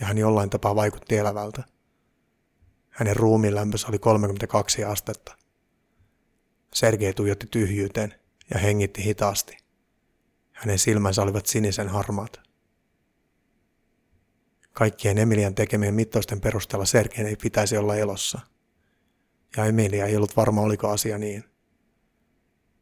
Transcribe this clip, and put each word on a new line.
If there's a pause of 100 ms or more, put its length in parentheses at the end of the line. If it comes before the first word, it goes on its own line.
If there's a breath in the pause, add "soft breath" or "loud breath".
ja
hän
jollain
tapaa
vaikutti
elävältä. (1300)
Hänen
ruumiin
lämpönsä
oli
kolmekymmentäkaksi
astetta. (1400)
Sergei
tuijotti
tyhjyyteen (400)
ja
hengitti
hitaasti. (960)
Hänen
silmänsä
olivat
sinisen
harmaat. (2250)
Kaikkien
Emilian
tekemien
mittausten
perusteella
Sergein
ei
pitäisi
olla
elossa. (1160)
Ja
Emilia
ei
ollut
varma,
oliko
asia
niin. (1400)